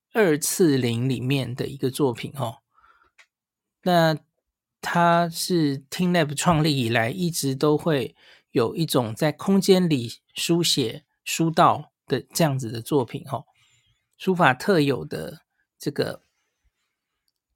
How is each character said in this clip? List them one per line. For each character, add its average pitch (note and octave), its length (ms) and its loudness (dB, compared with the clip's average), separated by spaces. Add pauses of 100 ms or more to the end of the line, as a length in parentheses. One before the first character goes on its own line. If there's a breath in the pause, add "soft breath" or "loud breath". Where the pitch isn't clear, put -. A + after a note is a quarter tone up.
(120)
二 F3+ 260 4
次 D3+ 380 2
林 A#2+ 320 0
里 B2 120 -2
面 B2+ 340 -2
的 A#2+ 120 -6
一 C3+ 120 -10
个 C3 120 -2
作 C3+ 220 0
品 - 240 -10
哦。 A2+ 220 -6 (1300 soft breath)
那 E3 340 2 (640)
它 E3+ 480 2
是 D#3+ 640 -2
teamLab F3 460 0
创 D#3 260 2
立 D#3 160 2
以 A#2 100 0
来 A#2 220 0
一 F3 220 -4
直 C#3 240 -2
都 D3+ 200 2
会 D3 380 -2 (380 soft breath)
有 A#2 240 0
一 D#3+ 100 0
种 A#2+ 260 0
在 D3 200 -2
空 G3 280 0
间 F#3 280 4
里 A#2+ 320 -4 (140)
书 E3+ 280 0
写、 C#3+ 420 -2 (200)
书 E3 260 -2
道 D3+ 400 2 (160)
的 B2+ 140 -2 (120)
这 E3+ 120 0
样 C#3 120 0
子 A#2+ 140 -6
的 A#2+ 100 -10
作 C3 240 0
品 - 240 -12
哦。 B2+ 160 -8 (720)
书 - 160 -2
法 E3 220 4
特 F3+ 260 0
有 C#3 240 -2
的 D#3 360 -12 (360)
这 - 140 -8
个 - 300 -6 (1400)